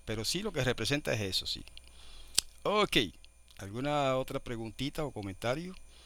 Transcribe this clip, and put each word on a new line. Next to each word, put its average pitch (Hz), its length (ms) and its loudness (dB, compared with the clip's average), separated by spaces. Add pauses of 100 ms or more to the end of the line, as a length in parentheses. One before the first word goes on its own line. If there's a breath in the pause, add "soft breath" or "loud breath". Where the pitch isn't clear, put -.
pero 110 200 -2
sí 170 160 2
lo 208 120 -2
que 135 100 0
representa 123 500 2
es 107 80 2
eso, 95 280 0
sí. - 160 -4 (960 loud breath)
Ok, 196 360 6 (600)
¿alguna 131 600 2
otra 131 200 -2
preguntita 127 640 -4
o 131 60 -4
comentario? 120 640 -2 (320 loud breath)